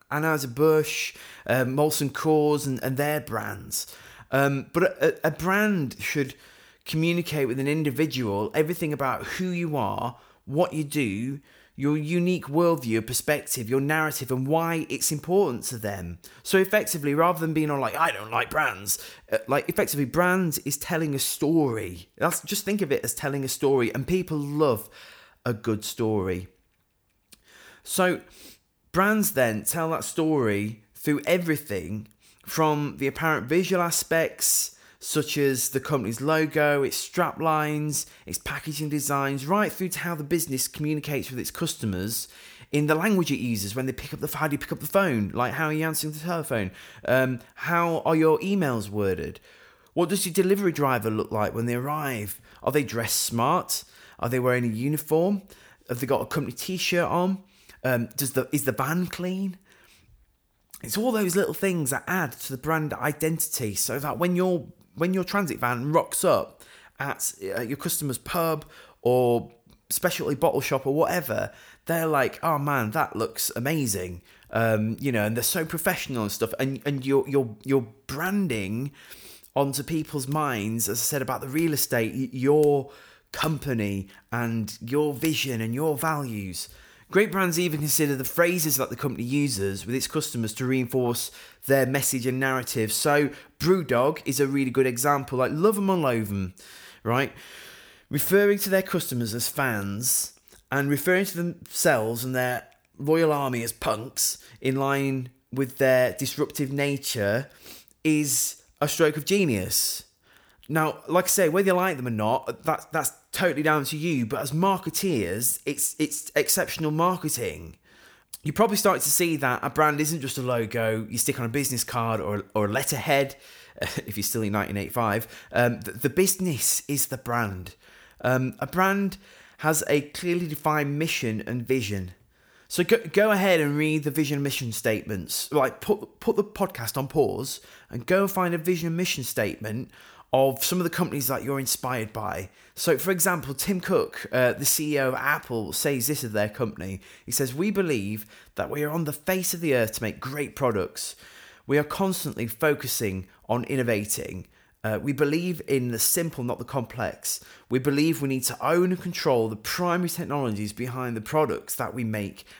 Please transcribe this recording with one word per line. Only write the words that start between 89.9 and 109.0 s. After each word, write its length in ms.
its 120
customers 460
to 120
reinforce 640
their 200
message 400
and 120
narrative. 540
So 380
Brewdog 640
is 160
a 60
really 240
good 140
example, 520
like, 160
"Love 240
'em 120
or 60
loathe 340
'em," 240
right? 260
Referring 500
to 100
their 120
customers 520
as 140
fans 840
and 200
referring 380
to 100
themselves 880
and 100
their 320
loyal 340
army 320
as 80
punks 680
in 160
line 540
with 280
their 340
disruptive 640
nature 760
is 600
a 80
stroke 260